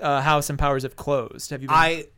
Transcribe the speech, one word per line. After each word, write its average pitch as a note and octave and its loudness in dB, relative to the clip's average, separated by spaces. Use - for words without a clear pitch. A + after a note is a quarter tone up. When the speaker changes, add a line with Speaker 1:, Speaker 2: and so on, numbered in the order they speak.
Speaker 1:
uh, C#3+ 2
House D3 2
and C#3+ -4
Powers C#3 0
have C3 -10
closed? B2+ -4
Have C3+ -8
you C3+ -8
been D#3 4
Speaker 2:
I, D#3+ 2